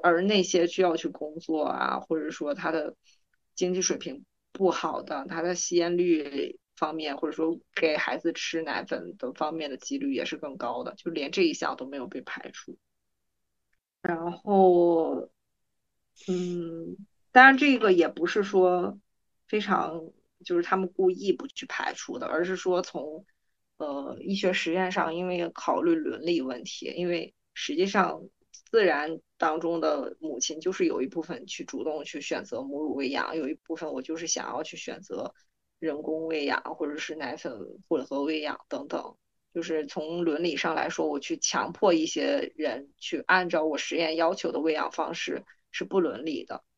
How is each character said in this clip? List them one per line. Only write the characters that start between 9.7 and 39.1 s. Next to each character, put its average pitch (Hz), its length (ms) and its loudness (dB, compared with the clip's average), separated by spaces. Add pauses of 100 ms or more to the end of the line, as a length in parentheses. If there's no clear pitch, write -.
几 - 220 -6
率 139 160 -2
也 - 100 -2
是 151 140 -6
更 139 180 -10
高 120 260 -4
的， - 140 -8
就 - 140 -8
连 156 200 -4
这 190 120 2
一 165 100 6
项 156 240 -4
都 - 100 -10
没 277 120 -10
有 - 80 -8
被 247 160 -10
排 - 320 -12
除。 - 240 -16 (1200)
然 170 320 -4
后， 175 960 6 (960)
嗯， 175 720 -4 (340)
当 254 140 10
然 269 140 10
这 277 200 6
个 214 140 6
也 170 160 6
不 160 160 -4
是 202 180 2
说 190 560 4 (480)
非 214 140 0
常， 165 500 -2 (320)
就 175 140 -2
是 170 60 4
他 190 160 0
们 185 120 -2
故 185 200 4
意 185 240 0
不 - 140 -6
去 - 180 -12
排 - 260 -4
除 - 260 -10
的， - 80 -6
而 170 200 0
是 185 100 -2
说 180 240 2
从， 156 460 -8 (500)
呃， 143 460 -6
医 196 120 -2
学 185 200 2
实 165 180 -2
验 185 180 2
上， 165 240 0
因 180 120 -4
为 175 240 -2
考 - 320 0
虑 165 120 6
伦 151 300 -2
理 170 160 0
问 131 240 -6
题， - 220 -12 (100)
因 175 120 -2
为 170 260 -4 (180)
实 - 240 -6
际 180 80 4
上 196 380 0 (480)
自 220 140 6
然 156 360 2 (180)
当 160 220 2
中 165 200 0
的 151 400 0
母 120 200 -6
亲 156 200 -4
就 185 120 0
是 185 140 2
有 143 160 0
一 131 40 0
部 165 140 -4
分 156 260 -10
去 - 180 -10
主 139 200 -6
动 151 200 -4
去 147 160 -10
选 - 240 -4
择 - 180 -6
母 143 200 -6
乳 - 120 -2
喂 269 140 -2
养， - 280 -2
有 143 120 -2
一 - 60 -4
部 - 220 -8
分 156 160 -6
我 131 80 -6
就 165 160 -6
是 165 100 -8
想 - 220 -2
要 135 140 -4
去 - 140 -10
选 - 260 -10
择 - 320 -8 (440)
人 151 220 -4
工 156 260 -4
喂 160 180 -2
养， - 180 0 (140)
或 151 100 -2
者 147 100 -6
是 156 200 -8
奶 143 200 -6
粉 147 160 -8 (360)
混 131 180 2
合 - 160 -2
喂 151 180 0
养 - 280 -6
等 143 180 -6
等。 - 300 -8 (380)